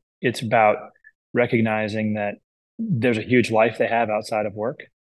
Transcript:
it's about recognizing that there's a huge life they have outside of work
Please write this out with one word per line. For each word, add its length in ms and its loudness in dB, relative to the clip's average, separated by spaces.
it's 220 -2
about 360 4
recognizing 840 0
that 220 -4
there's 400 0
a 40 -4
huge 280 2
life 280 2
they 80 0
have 240 0
outside 360 -2
of 80 -8
work 260 -6